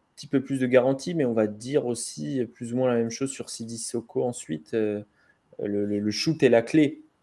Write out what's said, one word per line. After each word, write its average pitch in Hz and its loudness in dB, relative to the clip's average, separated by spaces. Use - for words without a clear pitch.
petit - -16
peu 139 2
plus 135 -4
de 127 2
garantie, 131 4
mais 156 2
on 120 2
va 110 4
dire 123 -2
aussi 131 -4
plus 117 -10
ou 120 -2
moins 127 2
la 123 2
même 117 0
chose 135 -4
sur - -12
Sidi 117 -10
Soko 117 -6
ensuite. 127 -6
Euh, 107 -2
le, 101 -2
le, 104 0
le 104 0
shoot 160 -2
est 127 6
la 117 8
clé. 147 2